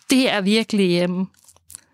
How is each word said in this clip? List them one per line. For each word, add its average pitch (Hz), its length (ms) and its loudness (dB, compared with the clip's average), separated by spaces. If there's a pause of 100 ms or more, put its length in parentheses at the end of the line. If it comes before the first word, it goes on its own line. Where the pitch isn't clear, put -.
det 254 220 2
er 202 100 -2
virkelig... 196 640 0
Øhm, 180 220 -4 (680)